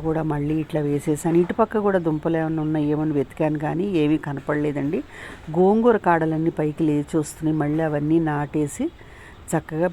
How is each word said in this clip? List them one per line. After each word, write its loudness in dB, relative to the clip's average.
కూడా 0
మళ్ళీ -2
ఇట్లా -2
వేసేసాను. 0
ఇటుపక్క 0
కూడా 2
దుంపలు 0
ఏమన్నా -2
ఉన్నాయేమో 0
అని 0
వెతికాను -2
కానీ -2
ఏమీ 2
కనపడలేదండి. -2
గోంగూర 6
కాడలన్నీ 2
పైకి 0
లేచి 0
వస్తున్నాయి, -2
మళ్ళీ 0
అవన్నీ 2
నాటేసి -2
చక్కగా 0